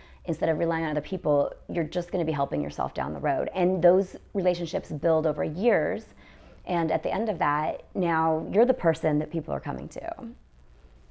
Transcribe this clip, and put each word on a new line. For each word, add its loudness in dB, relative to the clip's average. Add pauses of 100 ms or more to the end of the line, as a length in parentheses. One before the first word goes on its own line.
(260)
instead -2
of 0
relying 0
on -2
other -2
people, 0 (160)
you're -2
just -4
gonna -2
be 0
helping -2
yourself -4
down -4
the -8
road. 0
And 2
those 6 (180)
relationships -2
build 2
over 0
years. 0 (600)
And 0
at 0
the -2
end -2
of -2
that, 0 (120)
now 2
you're 6
the 4
person 2
that -4
people -4
are -2
coming -6
to. -8 (960)